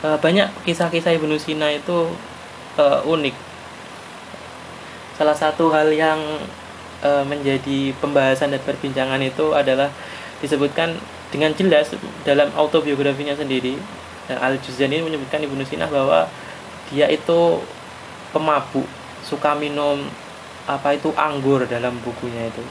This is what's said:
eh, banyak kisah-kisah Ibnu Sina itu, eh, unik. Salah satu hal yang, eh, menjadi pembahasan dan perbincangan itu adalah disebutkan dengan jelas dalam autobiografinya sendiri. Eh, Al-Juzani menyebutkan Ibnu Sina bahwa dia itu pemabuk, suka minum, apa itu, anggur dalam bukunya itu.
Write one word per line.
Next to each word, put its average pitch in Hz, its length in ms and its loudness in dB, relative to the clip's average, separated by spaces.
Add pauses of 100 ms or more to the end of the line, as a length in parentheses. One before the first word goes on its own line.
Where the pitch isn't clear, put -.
eh, 156 160 2
banyak 190 320 4 (160)
kisah-kisah 170 480 2
Ibnu 151 240 2
Sina 151 320 0
itu, 165 400 0 (640)
eh, 143 320 6
unik. 151 280 2 (1800)
Salah 151 220 4
satu 156 340 4
hal 156 240 4
yang, 156 240 4 (800)
eh, 143 240 4
menjadi 139 800 0
pembahasan 143 480 4
dan 135 100 -2
perbincangan 135 600 -2
itu 151 320 2
adalah 135 320 4 (560)
disebutkan 147 560 0 (320)
dengan 151 240 2
jelas 156 340 4 (380)
dalam 143 260 6
autobiografinya 143 840 2
sendiri. 131 400 0 (480)
Eh, 131 100 -4
Al-Juzani 131 640 0
menyebutkan 151 380 -4
Ibnu 139 240 -2
Sina 151 240 -4
bahwa 143 400 4 (640)
dia 143 160 4
itu 165 560 2 (720)
pemabuk, 147 500 0 (380)
suka 147 320 0
minum, 147 480 0 (640)
apa 139 260 2
itu, 147 220 0
anggur 139 500 2
dalam 123 380 -2
bukunya 117 480 -6
itu. 117 200 -10